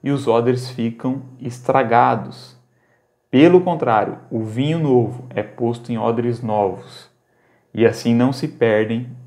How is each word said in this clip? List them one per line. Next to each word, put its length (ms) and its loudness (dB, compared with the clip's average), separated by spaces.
e 80 -2
os 160 -2
odres 420 2
ficam 540 -6
estragados. 1160 -2
Pelo 300 6
contrário, 580 -2
o 140 -4
vinho 340 -2
novo 560 0
é 80 -2
posto 500 -6
em 60 -4
odres 460 -2
novos, 640 -4
e 120 2
assim 280 2
não 180 2
se 180 -6
perdem 600 0